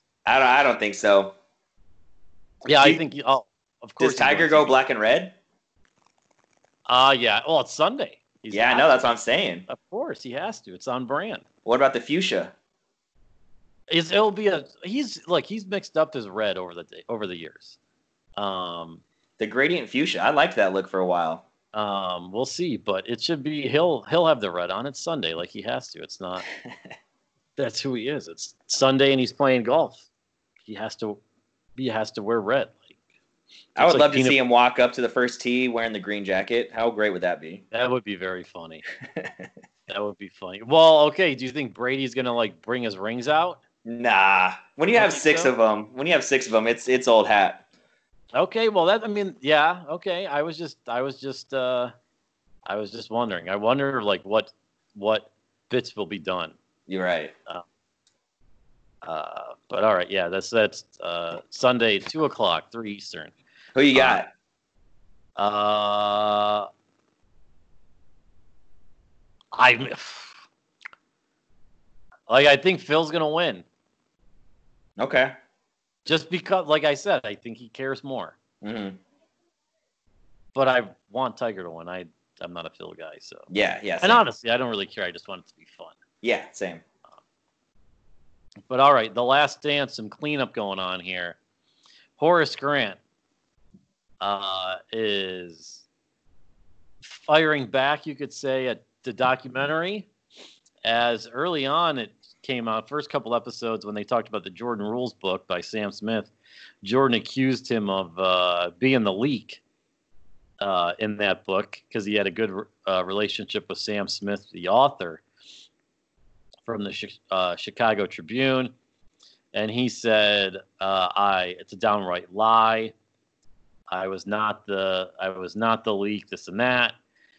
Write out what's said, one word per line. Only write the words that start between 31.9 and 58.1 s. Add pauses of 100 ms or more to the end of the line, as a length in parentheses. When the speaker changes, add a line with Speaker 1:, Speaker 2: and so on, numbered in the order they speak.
Speaker 2:
to
wear
red. (180)
Like, (800)
Speaker 1:
I
Speaker 2:
it's
Speaker 1:
would
Speaker 2:
like
Speaker 1:
love
to
Speaker 2:
peanut
Speaker 1:
see
him
walk
up
to
the
first
tee
wearing
the
green
jacket.
How
great
would
that
be?
Speaker 2:
That
would
be
very
funny. (320)
Speaker 1:
<laughs> (640)
Speaker 2:
That
would
be
funny.
Well,
okay.
Do
you
think
Brady's
gonna,
like,
bring
his
rings
out? (240)
Speaker 1:
Nah. (220)
When
you
Speaker 2:
Don't
Speaker 1:
have
Speaker 2:
think
Speaker 1:
six
Speaker 2:
so?
Speaker 1:
of
'em,
when
you
have
six
of
'em,
it's,
it's
old
hat. (720)
Speaker 2:
Okay.
Well,
that,
I
mean,
yeah.
Okay.
I
was
just, (100)
I
was
just,
uh, (800)
I
was
just
wondering.
I
wonder,
like,
what, (400)
what (380)
bits
will
be
done. (320)
Speaker 1:
You're
right. (160)
Speaker 2:
Uh, (1400)